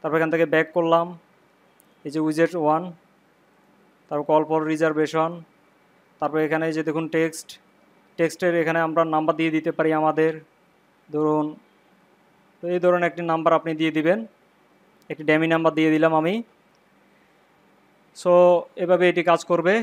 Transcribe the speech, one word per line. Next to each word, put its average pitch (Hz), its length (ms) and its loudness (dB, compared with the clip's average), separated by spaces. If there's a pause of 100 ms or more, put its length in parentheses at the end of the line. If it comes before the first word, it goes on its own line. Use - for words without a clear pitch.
তারপর 156 160 -4
এখান 160 140 0
থেকে 165 240 0
ব্যাক 160 120 2 (100)
করলাম, 170 300 2 (960)
এই 151 60 -12
যে 156 100 -4
উইজেট 156 360 0
ওয়ান, 156 260 0 (1300)
তারপর 147 220 -6
call 156 200 4
for 156 100 0 (120)
reservation, 156 580 0 (920)
তারপর 147 260 -4
এখানে 156 200 -2
এই 165 60 -4
যে 160 160 -4
দেখুন 160 200 -4
টেক্সট, 160 400 -4 (680)
টেক্সটের 165 440 -2
এখানে 160 240 0
আমরা 160 180 0
নাম্বার 160 360 0
দিয়ে 165 160 0
দিতে 160 200 -2
পারি 160 140 0 (100)
আমাদের, 156 320 2 (800)
ধরুন, 151 340 0 (1120)
তো - 40 -16 (100)
এই 180 100 -2
ধরুন 175 240 4
একটি 165 140 -8 (100)
নাম্বার 160 260 2
আপনি 165 220 -4
দিয়ে 160 180 -2
দিবেন, 165 200 0 (920)
একটি 156 180 -12
ডামি 156 260 2
নাম্বার 160 240 0
দিয়ে 156 160 2
দিলাম 160 260 2
আমি। 170 140 -2 (1900)
So, 180 100 2 (500)
এভাবে 175 280 2
এটি 170 200 0
কাজ 165 100 4 (100)
করবে। 175 320 2